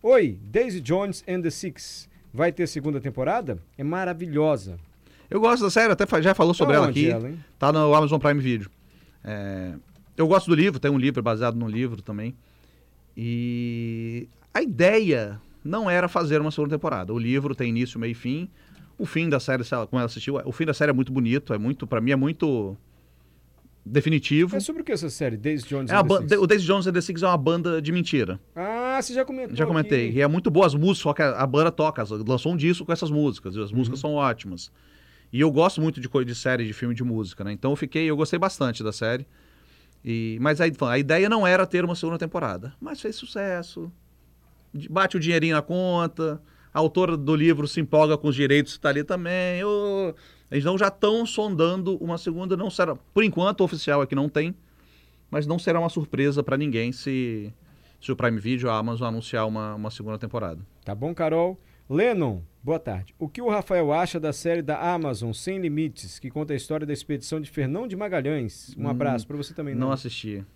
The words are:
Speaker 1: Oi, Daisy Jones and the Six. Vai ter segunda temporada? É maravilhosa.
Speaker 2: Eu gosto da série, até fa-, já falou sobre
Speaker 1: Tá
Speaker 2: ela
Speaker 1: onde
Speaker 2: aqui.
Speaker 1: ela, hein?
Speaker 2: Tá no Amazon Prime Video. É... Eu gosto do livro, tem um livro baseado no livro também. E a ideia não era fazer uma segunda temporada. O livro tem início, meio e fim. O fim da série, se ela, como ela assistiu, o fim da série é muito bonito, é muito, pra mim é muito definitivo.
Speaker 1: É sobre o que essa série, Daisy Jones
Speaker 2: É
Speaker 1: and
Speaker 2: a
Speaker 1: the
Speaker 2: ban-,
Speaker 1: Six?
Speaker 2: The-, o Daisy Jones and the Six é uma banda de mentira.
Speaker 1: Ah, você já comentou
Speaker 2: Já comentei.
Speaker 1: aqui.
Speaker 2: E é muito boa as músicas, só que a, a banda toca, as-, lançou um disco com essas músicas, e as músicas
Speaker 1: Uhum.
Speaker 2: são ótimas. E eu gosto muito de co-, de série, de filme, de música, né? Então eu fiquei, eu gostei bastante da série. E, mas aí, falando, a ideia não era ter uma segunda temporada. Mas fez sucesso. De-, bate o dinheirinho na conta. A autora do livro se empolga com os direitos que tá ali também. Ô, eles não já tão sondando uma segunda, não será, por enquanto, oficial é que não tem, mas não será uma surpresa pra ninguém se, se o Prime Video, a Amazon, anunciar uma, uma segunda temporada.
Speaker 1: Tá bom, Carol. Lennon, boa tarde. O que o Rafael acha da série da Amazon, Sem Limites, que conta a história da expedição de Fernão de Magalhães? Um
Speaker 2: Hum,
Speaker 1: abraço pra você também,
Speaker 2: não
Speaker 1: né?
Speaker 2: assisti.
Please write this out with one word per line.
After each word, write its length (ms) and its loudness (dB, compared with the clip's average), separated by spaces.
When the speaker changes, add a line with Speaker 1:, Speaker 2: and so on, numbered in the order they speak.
Speaker 1:
Oi, 400 6
Daisy 400 -2
Jones 440 -2
and 140 -4
the 100 -2
Six. 580 -12
Vai 200 0
ter 140 -2
segunda 340 -4
temporada? 580 -4
É 60 -10
maravilhosa. 960 -2
Speaker 2:
Eu 100 0
gosto 220 4
da 80 2
série, 240 4
até 100 2
fa-, 160 2
já 140 4
falou 180 4
sobre 220 4
Speaker 1:
Tá 40 8
Speaker 2:
ela 100 6
Speaker 1:
onde 120 0
Speaker 2:
aqui. 100 4
Speaker 1:
ela, 200 -2
hein? 120 -12
Speaker 2:
Tá 140 4
no 220 6
Amazon 260 6
Prime 180 4
Video. 320 -2
É... 480 -6
Eu 140 2
gosto 180 4
do 80 6
livro, 240 4
tem 120 0
um 80 2
livro 240 0
baseado 340 0
no 100 -4
livro 360 -4
também. 340 -10
E 1120 -6
a 100 0
ideia 760 4
não 260 -2
era 160 2
fazer 340 0
uma 100 0
segunda 260 -2
temporada. 380 -4
O 40 -2
livro 360 0
tem 160 -2
início, 280 -2
meio 140 -4
e 20 -6
fim. 340 -6
O 100 -4
fim 220 0
da 120 2
série, 240 -2
se 100 -4
ela, 120 -2
como 120 -2
ela 80 0
assistiu, 380 -6
o 80 -6
fim 140 -2
da 80 0
série 160 2
é 40 4
muito 180 0
bonito, 420 0
é 40 -2
muito, 280 -4
pra 140 -2
mim 100 0
é 60 4
muito 600 0
definitivo. 720 2
Speaker 1:
É 40 2
sobre 220 -6
o 20 -6
que 80 -2
essa 160 -4
série, 280 -4
Daisy 300 -4
Jones 240 -4
Speaker 2:
É 40 0
Speaker 1:
and 60 6
Speaker 2:
a 20 6
Speaker 1:
the 60 4
Speaker 2:
ban-, 100 0
Speaker 1:
Six? 120 -2
Speaker 2:
The-, 80 4
o 80 4
Daisy 200 4
Jones 200 2
and 60 0
the 80 2
Six 220 -4
é 40 2
uma 120 4
banda 420 0
de 120 -4
mentira. 480 0
Speaker 1:
Ah, 460 -4
você 140 -6
já 100 2
comentou 320 -8
Speaker 2:
Já 100 2
comentei. 420 2
Speaker 1:
aqui. 100 0
Speaker 2:
E 20 4
é 60 6
muito 240 2
boa 160 6
as 80 4
músicas, 240 4
só 160 0
que 80 0
a, 80 4
a 60 2
banda 240 4
toca, 320 0
as-, 80 -4
lançou 420 0
um 40 0
disco 280 2
com 80 -2
essas 180 -2
músicas, 440 0
e 60 -6
as 120 -6
músicas 300 0
Speaker 1:
Uhum. 80 -2
Speaker 2:
são 60 -2
ótimas. 540 -2
E 80 0
eu 100 6
gosto 300 2
muito 200 0
de 80 -10
co-, 160 0
de 100 -6
série, 320 0
de 60 -6
filme, 220 -4
de 100 -4
música, 400 -4
né? 80 -6
Então 200 -2
eu 40 0
fiquei, 340 -2
eu 60 0
gostei 220 0
bastante 440 -2
da 100 -4
série. 340 -2
E, 360 -4
mas 200 2
aí, 140 2
falando, 200 0
a 40 4
ideia 300 4
não 180 2
era 200 6
ter 180 0
uma 100 -2
segunda 240 -4
temporada. 640 -6
Mas 200 -12
fez 160 -6
sucesso. 720 -8
De-, 140 -10
bate 280 2
o 40 2
dinheirinho 340 2
na 80 2
conta. 760 -2
A 60 -2
autora 380 2
do 180 2
livro 320 4
se 140 -4
empolga 380 4
com 100 0
os 80 2
direitos 380 4
que 60 -18
tá 100 2
ali 120 0
também. 600 -2
Ô, 500 -2
eles 140 0
não 140 2
já 120 4
tão 360 2
sondando 720 0
uma 180 -4
segunda, 400 -4
não 140 -4
será, 240 0
por 300 0
enquanto, 380 2
oficial 400 2
é 40 2
que 80 -4
não 160 0
tem, 240 -2
mas 160 -2
não 120 0
será 220 2
uma 100 0
surpresa 520 0
pra 140 0
ninguém 360 -2
se, 600 -6
se 120 -10
o 40 -2
Prime 220 0
Video, 320 -2
a 80 0
Amazon, 300 -4
anunciar 380 -4
uma, 280 -6
uma 160 -8
segunda 280 -10
temporada. 420 -8
Speaker 1:
Tá 100 -8
bom, 200 -6
Carol. 440 0
Lennon, 500 0
boa 160 -2
tarde. 400 -8
O 100 -6
que 140 -12
o 80 -2
Rafael 420 0
acha 280 0
da 120 -2
série 300 -2
da 160 -2
Amazon, 540 -2
Sem 260 -6
Limites, 600 -4
que 120 -10
conta 220 -6
a 40 -2
história 300 -4
da 80 -4
expedição 460 -6
de 100 -10
Fernão 380 -4
de 80 -8
Magalhães? 840 -4
Um 60 -6
Speaker 2:
Hum, 40 -2
Speaker 1:
abraço 380 -2
pra 100 -10
você 160 -8
também, 220 -8
Speaker 2:
não 140 -2
Speaker 1:
né? 60 0
Speaker 2:
assisti. 500 -8